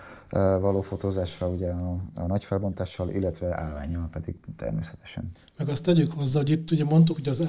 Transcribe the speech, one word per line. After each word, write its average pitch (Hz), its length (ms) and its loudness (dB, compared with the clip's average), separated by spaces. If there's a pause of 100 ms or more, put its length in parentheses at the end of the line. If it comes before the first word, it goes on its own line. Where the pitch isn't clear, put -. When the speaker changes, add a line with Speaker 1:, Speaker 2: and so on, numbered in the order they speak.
(300)
Speaker 1:
ö, 95 300 4
való 98 200 2
fotózásra 95 680 -2
ugye 90 220 -2
a, 87 260 -4 (180)
a 90 120 -4
nagy 98 180 0
felbontással, 95 680 -4
illetve 90 500 -2
állvánnyal 80 520 -4
pedig 90 220 -6 (220)
természetesen. - 720 -6 (260)
Speaker 2:
Meg 139 120 -2
azt 143 160 -2
tegyük 170 280 4
hozzá, 143 260 0
hogy 143 120 2
itt 160 200 0
ugye 151 140 2
mondtuk, 160 320 8
hogy 139 120 -6
az 131 200 0